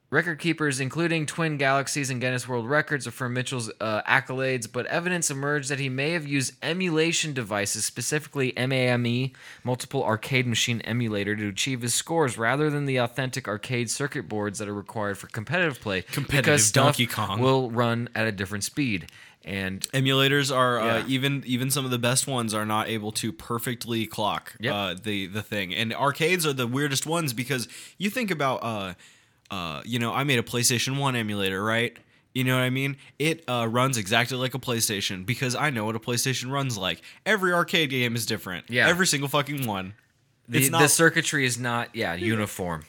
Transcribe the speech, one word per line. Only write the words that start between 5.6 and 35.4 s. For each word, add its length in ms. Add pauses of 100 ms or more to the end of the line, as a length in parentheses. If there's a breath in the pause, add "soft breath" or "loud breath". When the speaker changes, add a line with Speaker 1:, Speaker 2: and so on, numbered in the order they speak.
Speaker 1:
that 100
he 100
may 220
have 160
used 340
emulation 720
devices, 520
specifically 720
M 140
A 160
M 180
E, 260 (300 loud breath)
Multiple 400
Arcade 460
Machine 320
Emulator, 560
to 100
achieve 360
his 120
scores 420
rather 320
than 180
the 100
authentic 500
arcade 420
circuit 400
boards 300
that 80
are 80
required 440
for 100
competitive 520
play, 220
Speaker 2:
Competitive 440
Speaker 1:
because 200
stuff 300
Speaker 2:
Donkey 100
Kong. 320
Speaker 1:
will 320
run 460
at 100
a 60
different 320
speed. 480 (300 loud breath)
And 380 (120)
Speaker 2:
Emulators 640
are, 260
uh, 40 (140)
Speaker 1:
Yeah. 80
Speaker 2:
even, 400
even 240
some 160
of 40
the 80
best 280
ones 260
are 140
not 220
able 240
to 200
perfectly 760
clock, 540
Speaker 1:
Yep. 140
Speaker 2:
uh, 280
the, 260
the 120
thing. 340
And 200
arcades 500
are 80
the 140
weirdest 400
ones 260
because 340 (300 loud breath)
you 140
think 200
about, 320
uh, 320 (560 soft breath)
uh, 360
you 120
know, 140
I 120
made 140
a 40
PlayStation 560
one 180
emulator, 480
right? 320 (380 soft breath)
You 100
know 100
what 100
I 60
mean? 280 (200 loud breath)
It, 300
uh, 200
runs 280
exactly 400
like 180
a 40
PlayStation 640
because 320